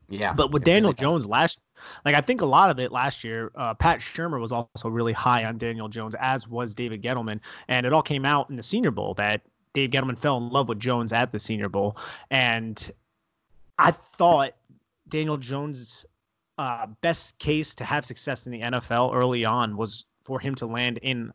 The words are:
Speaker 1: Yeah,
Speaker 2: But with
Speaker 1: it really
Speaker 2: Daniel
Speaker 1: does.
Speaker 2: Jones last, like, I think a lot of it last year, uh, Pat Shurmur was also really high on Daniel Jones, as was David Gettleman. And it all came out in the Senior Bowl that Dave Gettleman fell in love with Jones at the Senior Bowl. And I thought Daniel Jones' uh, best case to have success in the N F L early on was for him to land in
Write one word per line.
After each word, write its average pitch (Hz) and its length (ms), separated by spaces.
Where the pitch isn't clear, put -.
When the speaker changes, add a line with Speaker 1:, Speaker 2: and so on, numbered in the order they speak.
Speaker 1:
Yeah, 101 240
Speaker 2:
But 139 180
with 143 120
Speaker 1:
it 120 40
really 170 80
Speaker 2:
Daniel 202 180
Speaker 1:
does. 120 80
Speaker 2:
Jones 143 280
last, 135 320
like, 147 120
I 147 40
think 247 200
a 175 60
lot 165 240
of 127 100
it 123 100
last 127 320
year, 113 320
uh, 117 200
Pat 165 260
Shurmur 165 400
was 113 100
also 120 380
really 113 240
high 120 320
on 113 120
Daniel 113 320
Jones, 110 300
as 131 300
was 117 260
David 110 260
Gettleman. 113 380
And 123 180
it 127 60
all 156 100
came 139 220
out 143 260
in 135 60
the 117 60
Senior 208 280
Bowl 101 240
that 104 280
Dave 135 180
Gettleman 135 260
fell 143 200
in 120 140
love 131 180
with 110 100
Jones 117 340
at 120 200
the 107 80
Senior 104 280
Bowl. 101 280
And 113 640
I 160 140
thought 160 640
Daniel 156 280
Jones' 135 720
uh, 123 280
best - 400
case 156 340
to 117 100
have 143 200
success - 420
in 127 60
the 113 100
N 120 120
F 120 180
L 123 200
early 123 320
on 110 320
was 107 280
for 131 160
him 135 160
to 127 120
land 120 320
in 123 360